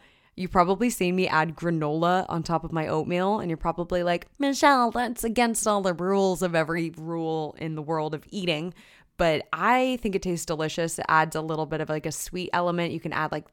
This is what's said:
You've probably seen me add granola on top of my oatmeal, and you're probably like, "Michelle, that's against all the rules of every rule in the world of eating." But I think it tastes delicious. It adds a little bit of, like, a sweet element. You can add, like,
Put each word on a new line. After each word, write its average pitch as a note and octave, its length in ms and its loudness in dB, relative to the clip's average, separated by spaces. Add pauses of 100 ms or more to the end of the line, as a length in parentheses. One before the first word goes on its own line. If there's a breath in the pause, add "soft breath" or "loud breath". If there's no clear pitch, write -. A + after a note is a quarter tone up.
(360 soft breath)
You've F3+ 160 -6
probably F#3+ 400 4
seen F3+ 240 0
me F#3 120 2
add D#3 280 2
granola E3 760 0
on E3 140 -2
top E3 200 -2
of - 80 -10
my D#3+ 160 -2
oatmeal, F3+ 520 0
and F3 100 -4
you're D#3+ 80 -2
probably F3 460 -2
like, F3 240 0 (100)
"Michelle, C#4 540 4
that's A#3+ 320 -4
against A#3 440 0
all G#3 140 2
the F#3 140 2
rules F#3 480 2
of F3 100 0
every E3 380 0
rule D#3+ 680 -4
in D#3+ 160 -6
the D3+ 80 -6
world D#3 320 -2
of D#3 160 -8
eating." F3 460 -2 (420 loud breath)
But E3 340 2
I B3 520 2
think G3+ 100 0
it F#3+ 80 -2
tastes F3 240 -4
delicious. D#3+ 540 -2
It - 100 -6
adds D#3+ 260 4
a D#3+ 60 -2
little D#3 240 -4
bit D#3 160 -4
of, D3+ 80 -4
like, D#3 160 -4
a D#3 60 -4
sweet - 420 -8
element. F3 400 0
You D#3+ 60 -6
can D#3+ 140 -6
add, D#3 180 -2
like, D3+ 220 -6